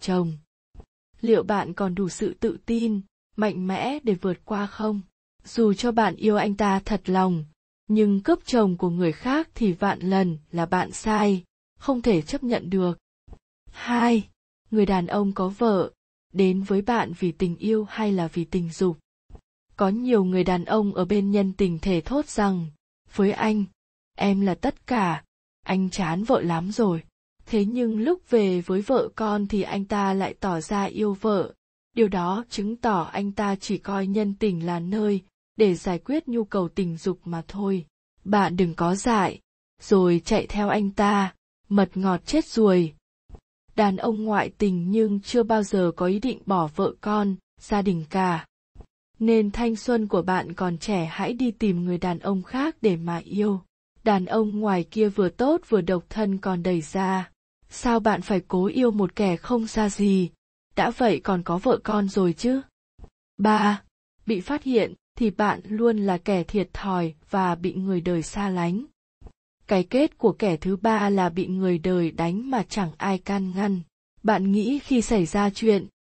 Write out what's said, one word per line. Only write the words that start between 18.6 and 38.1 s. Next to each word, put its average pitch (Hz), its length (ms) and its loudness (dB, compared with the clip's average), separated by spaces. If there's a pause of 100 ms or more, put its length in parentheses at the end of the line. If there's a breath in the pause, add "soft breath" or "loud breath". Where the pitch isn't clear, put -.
dục? 175 260 0 (760)
Có 196 120 2
nhiều 233 360 2
người 180 200 2
đàn 175 200 0
ông 208 300 0
ở 185 100 0
bên 202 260 0
nhân 196 220 2
tình 180 260 0
thề 175 220 0
thốt 285 260 -4
rằng, 190 400 -2 (480)
"Với 202 180 2
anh, 214 320 0 (520)
em 196 240 0
là 196 140 2
tất - 320 -6
cả, 180 380 -2 (380)
anh 190 280 -2
chán 180 340 -4
vợ 247 160 2
lắm 170 320 -2
rồi." 190 300 0 (440)
Thế 202 180 0
nhưng 226 340 -2
lúc 320 320 -2
về 190 300 2
với 190 220 -2
vợ 233 320 0
con 208 320 -2
thì 202 160 -2
anh 196 220 -4
ta 196 300 -2
lại 190 260 -2
tỏ 180 200 -2
ra 196 240 -2
yêu 202 360 -2
vợ. 202 340 0 (400)
Điều 226 140 4
đó 190 420 -2
chứng 214 260 -6
tỏ 208 260 0
anh 202 300 -6
ta 196 240 -2
chỉ 196 220 -4
coi 196 280 -4
nhân 202 280 0
tình 180 320 -2
là 175 140 -4
nơi 202 420 -2 (340)
để 202 180 4
giải 175 240 -4
quyết 285 300 -4
nhu 233 160 -2
cầu 190 240 -2
tình 170 280 -4
dục 180 280 -6
mà 170 240 -8
thôi. 196 380 -4 (380)